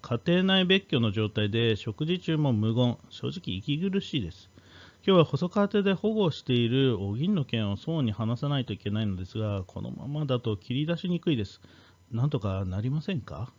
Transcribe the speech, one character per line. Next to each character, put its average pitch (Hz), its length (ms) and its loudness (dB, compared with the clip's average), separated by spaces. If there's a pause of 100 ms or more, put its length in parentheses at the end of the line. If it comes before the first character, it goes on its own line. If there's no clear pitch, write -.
家 120 240 -2
庭 175 160 4
内 190 220 4
別 185 220 4
居 151 120 2
の 113 140 2
状 107 160 0
態 104 220 0
で 113 260 2
食 117 300 -6
事 175 140 -2
中 160 180 0
も 143 160 2
無 107 200 2
言、 120 220 2 (140)
正 - 180 -8
直 139 300 -6
息 143 200 -4
苦 190 220 -2
し - 160 -8
い 127 60 0
で 85 80 -6
す。 - 180 -20 (580)
今 190 100 6
日 - 20 10
は 156 80 8
細 175 240 -2
川 202 180 2
邸 202 140 2
で 196 100 2
保 208 220 -2
護 202 160 2
し - 100 -10
て - 140 0
い 120 160 4
る 131 320 2
お 101 120 -2
銀 165 200 0
の 151 100 0
件 110 260 -2
を 101 60 -2
騒 160 200 -4
音 143 100 0
に 110 40 2
話 113 300 -2
さ 143 80 -2
な 143 100 0
い 127 60 -2
と - 80 -6
い 98 60 -6
け - 100 -8
な 107 140 -2
い 110 40 -2
の 95 100 -2
で 90 100 -6
す - 100 -12
が、 104 280 -2
こ - 180 -12
の 120 80 -8
ま - 180 -10
ま 147 160 -4
だ 131 160 0
と 107 160 -2
切 - 160 -10
り 143 140 -2
出 170 100 -2
し 180 140 -6
に 175 100 0
く 170 120 0
い 135 40 2
で 107 80 -2
す。 - 160 -12 (500)
な 117 140 0
ん 151 60 2
と 135 100 -2
か 98 240 -2
な 92 160 -4
り 117 80 -4
ま 151 140 -2
せ 196 100 -6
ん 156 80 -2
か？ 95 380 -10